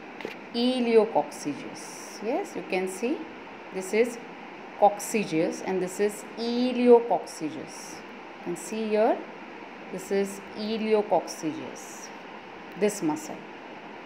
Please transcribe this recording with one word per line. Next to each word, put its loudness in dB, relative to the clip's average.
iliococcygeus. 2
Yes, -2
you -6
can 0
see -2
this -4
is 4
coccygeus 2
and 0
this -2
is 0
iliococcygeus. 4
You -14
can -4
see -4
here, 6
this -6
is 2
iliococcygeus, 0
this 2
muscle. 0